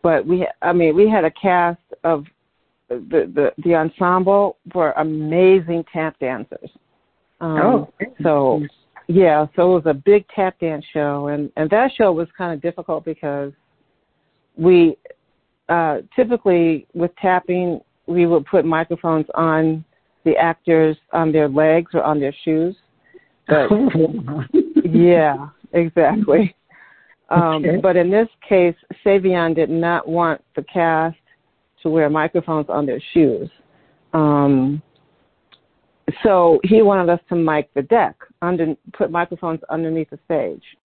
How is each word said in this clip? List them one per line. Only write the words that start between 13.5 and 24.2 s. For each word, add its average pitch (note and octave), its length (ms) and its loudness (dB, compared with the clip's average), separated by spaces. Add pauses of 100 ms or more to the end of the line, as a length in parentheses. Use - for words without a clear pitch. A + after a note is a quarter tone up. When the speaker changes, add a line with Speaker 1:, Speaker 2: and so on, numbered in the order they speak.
Speaker 1:
we, E3+ 400 4 (720)
uh, E3 280 0 (180)
typically F3+ 800 0
with F3 160 -4 (100)
tapping, F3+ 580 -2 (280)
we F3 180 2
would E3 220 0
put E3+ 180 2
microphones D#3+ 680 -2
on D#3+ 500 0 (400)
the D#3+ 100 2
actors, D#3+ 640 0 (160)
on D#3+ 180 0
their D3+ 160 2
legs D#3 460 2
or E3 80 0
on D3+ 180 -2
their C#3 140 -4 (100)
shoes. D#3+ 320 -2 (720)
But D3+ 220 2
Speaker 2:
<laughs> E3 1120 0